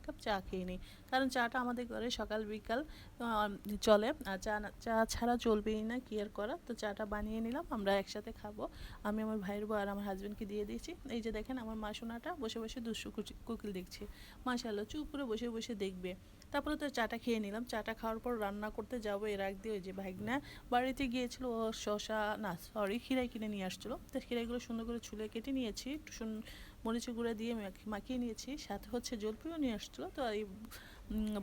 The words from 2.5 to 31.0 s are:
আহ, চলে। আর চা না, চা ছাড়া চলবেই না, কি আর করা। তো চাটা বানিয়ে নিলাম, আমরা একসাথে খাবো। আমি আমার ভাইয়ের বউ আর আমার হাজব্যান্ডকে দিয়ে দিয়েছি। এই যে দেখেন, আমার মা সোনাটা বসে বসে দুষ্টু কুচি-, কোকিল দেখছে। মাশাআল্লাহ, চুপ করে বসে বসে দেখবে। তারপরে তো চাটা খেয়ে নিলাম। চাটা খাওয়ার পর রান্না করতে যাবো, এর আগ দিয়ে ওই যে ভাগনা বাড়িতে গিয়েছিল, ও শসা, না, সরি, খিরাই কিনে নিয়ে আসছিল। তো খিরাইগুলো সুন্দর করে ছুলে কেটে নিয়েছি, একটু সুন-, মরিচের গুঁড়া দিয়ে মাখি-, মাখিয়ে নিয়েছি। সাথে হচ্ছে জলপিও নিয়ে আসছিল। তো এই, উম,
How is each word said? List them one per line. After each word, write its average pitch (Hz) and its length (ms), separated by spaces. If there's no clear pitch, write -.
আহ, 208 560
চলে। 214 360
আর 190 120
চা 208 220
না, 208 100
চা 226 240
ছাড়া 233 320
চলবেই 214 460
না, 233 160
কি 214 240
আর 214 60
করা। 214 380
তো 233 80
চাটা 214 320
বানিয়ে 214 340
নিলাম, 247 300
আমরা 294 240
একসাথে 226 380
খাবো। 214 360
আমি 214 200
আমার 220 160
ভাইয়ের 208 280
বউ 214 100
আর 202 120
আমার 202 160
হাজব্যান্ডকে 202 420
দিয়ে 208 180
দিয়েছি। 233 300
এই 226 100
যে 220 120
দেখেন, 220 260
আমার 220 180
মা 214 160
সোনাটা 233 420
বসে 226 260
বসে 226 200
দুষ্টু 226 300
কুচি-, - 240
কোকিল 220 260
দেখছে। 185 340
মাশাআল্লাহ, 226 380
চুপ 302 280
করে 277 120
বসে 233 260
বসে 226 240
দেখবে। 185 400
তারপরে 294 240
তো 294 120
চাটা 233 300
খেয়ে 226 220
নিলাম। 208 240
চাটা 226 300
খাওয়ার 226 240
পর 240 220
রান্না 208 300
করতে 220 300
যাবো, 208 260
এর 202 140
আগ 196 220
দিয়ে 220 120
ওই 196 60
যে 185 120
ভাগনা 196 480
বাড়িতে 254 360
গিয়েছিল, 247 380
ও 226 280
শসা, 208 680
না, 180 160
সরি, 208 260
খিরাই 254 300
কিনে 220 200
নিয়ে 202 160
আসছিল। 208 320
তো 277 80
খিরাইগুলো 233 380
সুন্দর 226 260
করে 233 160
ছুলে 214 280
কেটে 233 240
নিয়েছি, 254 420
একটু - 180
সুন-, 220 300
মরিচের 233 300
গুঁড়া 233 200
দিয়ে 226 200
মাখি-, 208 360
মাখিয়ে 214 280
নিয়েছি। 240 400
সাথে - 320
হচ্ছে 240 260
জলপিও 220 400
নিয়ে 269 160
আসছিল। 247 360
তো 269 200
এই, 214 160
উম, 214 1000